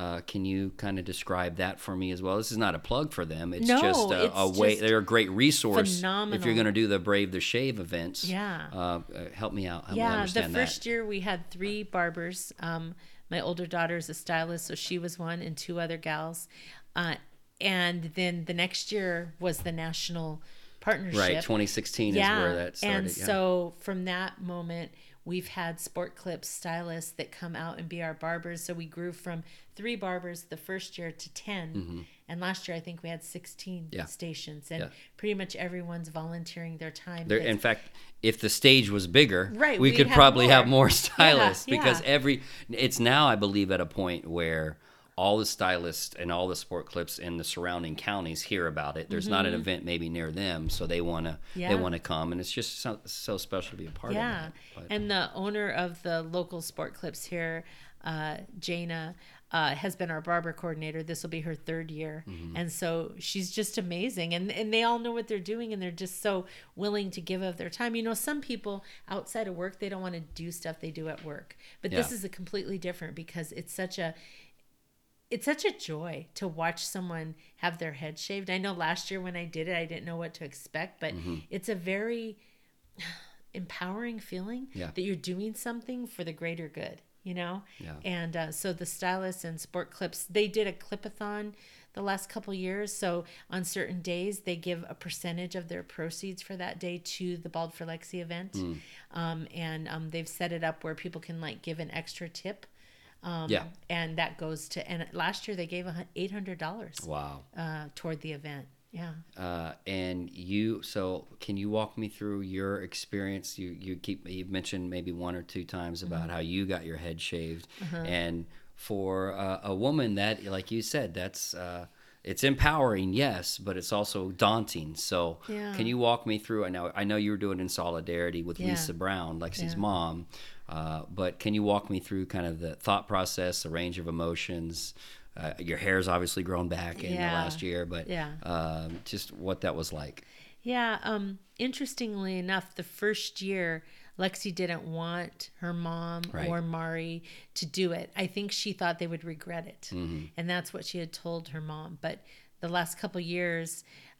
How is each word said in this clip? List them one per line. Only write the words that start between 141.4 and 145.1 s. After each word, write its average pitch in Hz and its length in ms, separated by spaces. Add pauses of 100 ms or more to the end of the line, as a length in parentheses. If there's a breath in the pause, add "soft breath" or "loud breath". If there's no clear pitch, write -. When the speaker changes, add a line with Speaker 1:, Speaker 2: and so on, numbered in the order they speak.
Speaker 2:
interestingly 214 800
enough, 185 360
the - 80
first - 580
year, 180 440 (340 loud breath)
Lexi 185 340
didn't 170 300
want 165 760